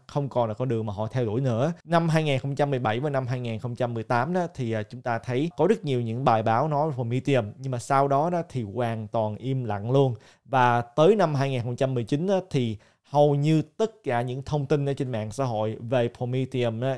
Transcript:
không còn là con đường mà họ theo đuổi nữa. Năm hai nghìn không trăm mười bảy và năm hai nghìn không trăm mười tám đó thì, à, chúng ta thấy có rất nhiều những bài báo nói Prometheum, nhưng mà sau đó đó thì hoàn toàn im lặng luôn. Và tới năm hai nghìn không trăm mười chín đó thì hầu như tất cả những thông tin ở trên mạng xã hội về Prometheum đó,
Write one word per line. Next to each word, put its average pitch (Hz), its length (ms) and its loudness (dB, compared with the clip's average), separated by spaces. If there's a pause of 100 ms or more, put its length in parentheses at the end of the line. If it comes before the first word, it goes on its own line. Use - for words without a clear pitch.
không 143 220 -4
còn 117 200 0
là 107 60 -4
con 127 140 -4
đường 113 180 -2
mà 107 60 -6
họ 104 140 -4
theo 123 200 -2
đuổi 110 140 -2
nữa. 135 320 0 (120)
Năm 165 240 0
hai 156 160 2
nghìn 139 140 0
không 143 160 -4
trăm 143 160 0
mười 135 80 0
bảy 117 220 0
và 151 100 -2
năm 131 160 -2
hai 127 140 -4
nghìn 113 180 -6
không 120 160 -6
trăm 120 200 -2
mười 113 80 -4
tám 127 300 0
đó 180 220 0
thì, 117 180 -4
à, 110 100 -2
chúng 120 200 -12
ta 117 160 -2
thấy 131 380 -2
có 156 100 4
rất 220 180 2
nhiều 135 160 0
những 120 240 -4
bài 113 180 4
báo 117 260 2
nói 151 260 0
Prometheum, 123 500 0 (140)
nhưng 131 140 -6
mà 123 60 -4
sau 139 300 2
đó 143 220 2
đó 175 180 0
thì 127 140 -6
hoàn 110 460 -4
toàn 107 280 -2
im 131 280 -4
lặng 104 260 -4
luôn. 135 240 4 (300)
Và 123 360 4
tới 160 360 4
năm 165 180 2
hai 139 160 0
nghìn 127 120 -2
không 123 140 -4
trăm 131 180 0
mười 120 100 0
chín 147 220 -2
đó 190 140 2 (100)
thì 117 260 0 (260)
hầu 147 320 4
như 151 280 4
tất 220 280 -4 (140)
cả 120 180 0
những 127 200 -6
thông 147 240 -2
tin 143 220 0
ở 139 40 0
trên 131 200 -4
mạng 107 200 -4
xã 135 120 -2
hội 110 360 -2
về 120 360 0
Prometheum 123 640 -2
đó, 131 180 -2